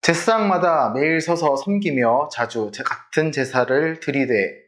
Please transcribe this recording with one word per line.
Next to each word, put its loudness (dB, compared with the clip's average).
제사장마다 2
매일 0
서서 0
섬기며 0
자주 -4
제-, -10
같은 -2
제사를 0
드리되 -2